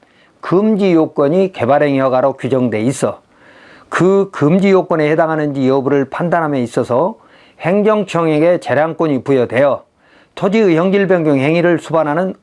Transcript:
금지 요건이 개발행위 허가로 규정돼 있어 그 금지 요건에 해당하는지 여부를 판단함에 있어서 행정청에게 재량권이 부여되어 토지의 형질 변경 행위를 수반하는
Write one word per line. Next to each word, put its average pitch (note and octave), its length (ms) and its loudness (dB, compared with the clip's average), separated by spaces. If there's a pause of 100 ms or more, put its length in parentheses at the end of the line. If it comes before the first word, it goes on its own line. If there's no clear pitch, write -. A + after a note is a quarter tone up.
(400)
금지 G3 540 0
요건이 D#3+ 580 0
개발행위 C#3 480 0
허가로 C3 340 0
규정돼 B2 480 -2
있어 A2+ 400 -2 (680)
그 G3 420 2
금지 F#3 400 2
요건에 F3 400 0
해당하는지 D3+ 560 -2
여부를 C#3 420 0
판단함에 D#3+ 540 -2
있어서 B2+ 540 -2 (420)
행정청에게 F3 1000 0
재량권이 D3+ 600 -2
부여되어 C3 600 0 (520)
토지의 G3 420 2
형질 F#3+ 300 2
변경 D#3+ 300 2
행위를 E3 420 2
수반하는 D#3+ 640 -2